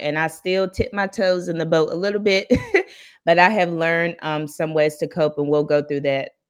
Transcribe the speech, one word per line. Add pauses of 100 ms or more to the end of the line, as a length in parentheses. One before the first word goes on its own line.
and
I
still
tip
my
toes
in
the
boat
a
little
bit, (360)
<laughs>
but
I
have
learned,
um,
some
ways
to
cope,
and
we'll
go
through
that (180)